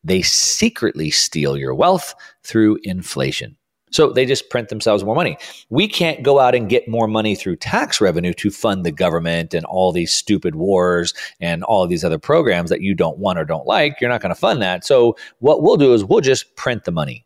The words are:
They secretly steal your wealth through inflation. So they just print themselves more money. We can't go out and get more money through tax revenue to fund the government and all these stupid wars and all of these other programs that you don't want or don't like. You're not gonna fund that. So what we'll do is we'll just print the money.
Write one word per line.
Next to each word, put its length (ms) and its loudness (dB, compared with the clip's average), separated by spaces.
They 140 2
secretly 880 -2
steal 480 0
your 180 -4
wealth 400 0
through 400 2
inflation. 720 -6
So 220 4
they 140 2
just 240 -2
print 180 -4
themselves 340 0
more 120 -2
money. 240 -2
We 180 2
can't 340 -2
go 180 4
out 140 4
and 140 0
get 180 2
more 220 0
money 260 0
through 220 -4
tax 460 -2
revenue 320 0
to 160 -2
fund 340 -2
the 80 -2
government 600 -2
and 100 -2
all 280 0
these 200 -2
stupid 440 -2
wars 580 0
and 240 -4
all 200 2
of 40 -2
these 160 -2
other 140 0
programs 500 0
that 140 -2
you 120 -2
don't 220 -2
want 220 -2
or 80 -4
don't 200 -6
like. 320 0
You're 120 -2
not 100 -2
gonna 140 -4
fund 260 -2
that. 240 -4
So 320 4
what 240 2
we'll 160 4
do 160 6
is 100 4
we'll 160 2
just 340 -2
print 300 -6
the 80 -4
money. 340 -4